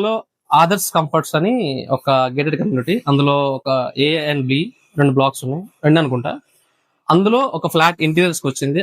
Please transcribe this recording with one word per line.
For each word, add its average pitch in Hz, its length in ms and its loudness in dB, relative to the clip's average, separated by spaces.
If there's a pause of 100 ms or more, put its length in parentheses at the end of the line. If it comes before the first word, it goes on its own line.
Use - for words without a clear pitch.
లో 220 60 0 (500)
ఆదర్శ్ 175 340 2
కంఫర్ట్స్ 156 440 0
అని 190 140 0 (420)
ఒక - 120 -6 (300)
గేటెడ్ 147 240 -2
కమ్యూనిటీ, 151 340 -2 (140)
అందులో 143 260 2 (220)
ఒక - 100 -10 (380)
A 151 40 0 (220)
and 143 180 -2
B 135 80 0 (420)
రెండు 143 180 4
బ్లాక్స్ 135 280 0
ఉన్నాయి, 143 180 -6 (220)
రెండు 156 160 4
అనుకుంటా. 127 320 -4 (800)
అందులో 202 260 4 (200)
ఒక 160 160 -4
ఫ్లాట్ 165 320 2
ఇంటీరియర్స్ 165 360 0
కి 143 80 -4
వచ్చింది. 139 320 -2